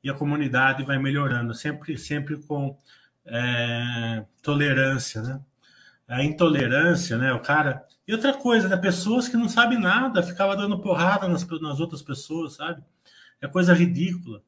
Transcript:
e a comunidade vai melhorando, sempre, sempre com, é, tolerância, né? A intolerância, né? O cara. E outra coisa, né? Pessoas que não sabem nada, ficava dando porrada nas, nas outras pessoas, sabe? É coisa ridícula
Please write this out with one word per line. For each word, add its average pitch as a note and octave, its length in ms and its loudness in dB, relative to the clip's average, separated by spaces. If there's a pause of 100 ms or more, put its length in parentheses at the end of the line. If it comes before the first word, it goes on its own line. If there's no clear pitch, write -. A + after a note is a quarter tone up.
e C#3 60 -6
a C3+ 60 -6
comunidade C3+ 680 0
vai C3+ 140 -2
melhorando, C3+ 560 -2
sempre, D3 420 -8
sempre D3 420 -6
com, C#3 380 -6 (480)
é, A#2+ 1000 -4 (160)
tolerância, C3+ 800 0
né? C3+ 180 -8 (680)
A B2 160 -2
intolerância, D3 960 2
né? C3 140 2
O A#2 60 -2
cara. C#3+ 460 0 (220)
E G3 40 -6
outra C4+ 220 2
coisa, A3+ 340 2
né? F#3+ 80 2
Pessoas G3 520 0
que A#3 100 -2
não A#3 100 2
sabem A#3+ 300 2
nada, G3+ 460 2
ficava G3 340 0
dando G3+ 240 -2
porrada F#3+ 460 2
nas, F3 200 0 (140)
nas D3 180 -4
outras D#3+ 220 -4
pessoas, D#3 540 -8
sabe? D#3+ 280 -10 (560)
É C#3+ 80 -8
coisa F3+ 280 6
ridícula E3+ 720 0